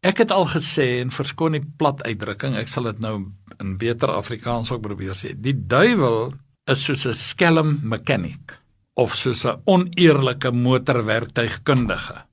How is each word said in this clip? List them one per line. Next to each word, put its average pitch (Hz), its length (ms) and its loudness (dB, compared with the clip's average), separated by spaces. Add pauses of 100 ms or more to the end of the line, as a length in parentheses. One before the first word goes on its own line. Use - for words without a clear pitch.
Ek 196 160 2
het 226 120 4
al 185 160 4
gesê, 131 540 0
en 127 100 -4
verskoon 160 420 -2
die 147 120 -2 (140)
plat 139 240 0
uitdrukking, 107 540 -6
ek 117 120 -6
sal 127 160 -4
dit 107 160 -6
nou 107 260 -6 (340)
in 95 180 -6
beter 117 320 -2
Afrikaans 117 640 -4
ook 117 100 -6
probeer 98 320 -8
sê, 120 260 -10
die 127 120 -2 (140)
duiwel 135 680 4 (320)
is 135 180 0
soos 135 220 -2
'n 117 80 -2
skelm 160 680 2
mechanic 110 760 -4 (380)
of 120 200 2
soos - 300 -2
'n - 200 -2
oneerlike 170 840 4
motorwerktuigkundige. 120 1700 0 (100)